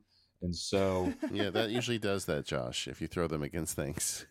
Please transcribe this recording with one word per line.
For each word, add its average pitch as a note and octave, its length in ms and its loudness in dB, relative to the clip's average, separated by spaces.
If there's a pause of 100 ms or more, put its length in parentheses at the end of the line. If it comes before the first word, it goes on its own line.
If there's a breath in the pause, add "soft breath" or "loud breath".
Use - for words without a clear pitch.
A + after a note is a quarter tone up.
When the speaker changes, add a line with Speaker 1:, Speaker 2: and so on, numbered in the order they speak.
(420 soft breath)
Speaker 1:
And F2 120 0
so F#2 680 2
Speaker 2:
<laughs> D4+ 100 -2
Yeah, G2+ 200 2
that A2 180 2
usually A#2+ 280 0
does G2 280 2
that, D2 200 0
Josh, C2 440 -2
if C2+ 100 -8
you D#2+ 80 -4
throw E2+ 200 0
them D2+ 140 0
against D#2 360 -2
things. - 540 -2